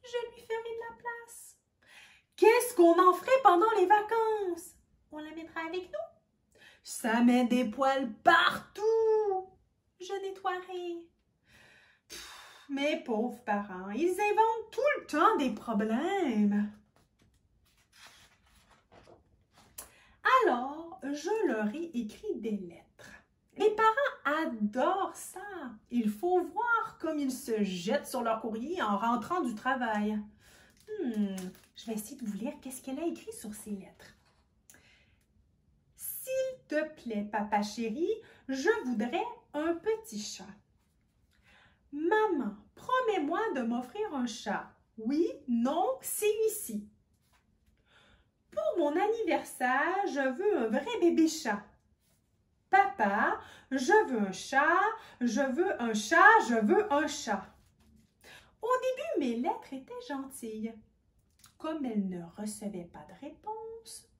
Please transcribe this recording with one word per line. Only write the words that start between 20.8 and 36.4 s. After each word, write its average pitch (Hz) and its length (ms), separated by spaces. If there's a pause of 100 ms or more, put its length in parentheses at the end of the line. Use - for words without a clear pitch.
je 320 440
leur 214 280
ai 339 200
écrit 240 420
des 214 200
lettres. - 540 (460)
Les 415 140
parents 440 760
adorent 262 720
ça. - 240 (500)
Il 233 180
faut 349 340
voir 453 580
comme 320 180
ils 269 140
se 220 300
jettent 185 440
sur 254 160
leur 226 180
courrier 254 420
en 208 140
rentrant 240 460
du 240 120
travail. 214 640 (680)
Hmm, 220 480 (380)
je - 120
vais 226 80
essayer 214 220
de 233 100
vous 196 100
lire 247 240
qu'est-ce - 220
qu'elle 269 160
a 330 80
écrit 339 260
sur 208 220
ces - 160
lettres. « 190 440 (1800)
S'il - 600 (100)